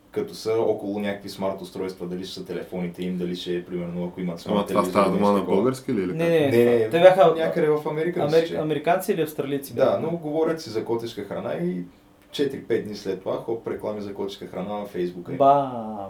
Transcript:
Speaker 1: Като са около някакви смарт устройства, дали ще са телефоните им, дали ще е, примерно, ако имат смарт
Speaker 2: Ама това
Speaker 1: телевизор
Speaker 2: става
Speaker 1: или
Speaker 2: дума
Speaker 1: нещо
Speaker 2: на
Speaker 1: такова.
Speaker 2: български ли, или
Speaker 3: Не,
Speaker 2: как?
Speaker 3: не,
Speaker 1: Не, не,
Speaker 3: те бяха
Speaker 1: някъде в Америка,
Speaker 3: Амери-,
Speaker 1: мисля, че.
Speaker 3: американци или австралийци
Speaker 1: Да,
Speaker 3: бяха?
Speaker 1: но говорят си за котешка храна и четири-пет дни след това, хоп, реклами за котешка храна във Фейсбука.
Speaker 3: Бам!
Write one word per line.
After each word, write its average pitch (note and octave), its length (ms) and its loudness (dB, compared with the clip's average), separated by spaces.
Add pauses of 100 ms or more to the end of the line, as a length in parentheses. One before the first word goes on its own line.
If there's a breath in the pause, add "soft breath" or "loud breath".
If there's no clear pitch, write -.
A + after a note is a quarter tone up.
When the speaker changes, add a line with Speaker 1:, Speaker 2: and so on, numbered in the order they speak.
(100)
Speaker 1:
Като - 240 -6
са - 180 -4
около G#2 460 -2
някакви G2+ 300 -6
смарт G2 320 -6
устройства, F#2 460 -8
дали F2+ 180 -8
ще - 100 -12
са F2+ 120 -12
телефоните F2+ 580 -6
им, F2+ 140 -4
дали F2+ 180 -4
ще F2 200 -4
е, F2 80 -4
примерно, F2 400 -6
ако F2 160 -8
имат F2 200 -6
смарт G#2+ 140 -4
Speaker 2:
Ама G2+ 60 4
това G2+ 80 -2
Speaker 1:
телевизор F#2 240 0
Speaker 2:
става G2 140 4
Speaker 1:
или F2+ 80 2
Speaker 2:
дума G2 80 2
Speaker 1:
нещо G2+ 120 4
Speaker 2:
на G2 60 2
Speaker 1:
такова. F2+ 160 0
Speaker 2:
български C3 380 0
ли, A2 60 0
или - 120 -2
Speaker 3:
Не, D#3+ 60 -4 (240)
Speaker 2:
как? C3+ 100 2
Speaker 3:
не, A#2+ 120 8
Speaker 1:
Не, A#2+ 60 6
не, A2+ 200 4
Speaker 3:
те E3 100 4
бяха F#3 360 10
Speaker 1:
някъде D#3+ 320 2
в D3+ 180 4
Америка, D#3+ 340 -2
Speaker 3:
Амери-, D3 140 2
Speaker 1:
мисля, E3 120 6
че. C#3 100 -6
Speaker 3:
американци D3 560 0
или E3 100 2
австралийци C#3 520 -4
Speaker 1:
Да, C3 100 4
Speaker 3:
бяха? A#2 160 2
Speaker 1:
но D#3+ 100 -2
говорят D#3+ 500 -2
си A2+ 100 -12
за A2 140 -2
котешка - 400 -4
храна F#2+ 300 -6
и F3 300 -4 (460)
четири-пет A#2 540 -2
дни G#2 120 -10
след F#2+ 240 -6
това, A#2+ 160 -4
хоп, - 320 -6
реклами G#2 320 -6
за G2+ 140 -10
котешка G2 320 -8
храна F#2+ 280 -8
във G2+ 140 -8
Фейсбука. F2+ 440 -6
Speaker 3:
Бам! C3 640 2 (140)